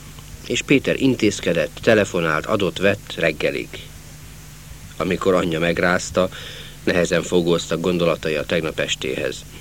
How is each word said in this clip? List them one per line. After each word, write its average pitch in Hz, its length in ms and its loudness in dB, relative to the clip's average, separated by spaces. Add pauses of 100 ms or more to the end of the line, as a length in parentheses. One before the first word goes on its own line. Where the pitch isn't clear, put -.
(460)
És - 160 -2
Péter 123 380 4
intézkedett, 101 840 2
telefonált, 85 640 4
adott-vett 98 720 0
reggelig. 73 520 0 (1300)
Amikor 92 380 2
anyja 85 240 2
megrázta, 90 720 2 (560)
nehezen 87 380 2
fogóztak 85 580 2
gondolatai 82 540 2
a 73 100 -2
tegnap 78 340 -2
estéhez. 69 640 -4 (160)